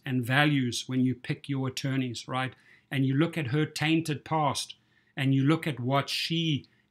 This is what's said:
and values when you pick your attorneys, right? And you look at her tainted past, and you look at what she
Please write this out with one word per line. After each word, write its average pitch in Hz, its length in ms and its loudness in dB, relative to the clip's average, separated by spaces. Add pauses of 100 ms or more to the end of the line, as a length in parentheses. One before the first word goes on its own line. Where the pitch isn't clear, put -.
and 127 180 -2
values 131 640 2
when 127 140 0
you 127 140 2
pick - 340 -8
your 135 180 -2
attorneys, 127 600 -4
right? 127 260 -4 (380)
And 135 140 2
you 131 80 2
look 165 240 2
at 147 100 -2
her 151 180 2
tainted 151 580 0
past, 151 520 -2 (400)
and 135 180 2
you 135 100 4
look 156 220 2
at 147 140 -4
what 135 300 0
she 160 580 -2 (240)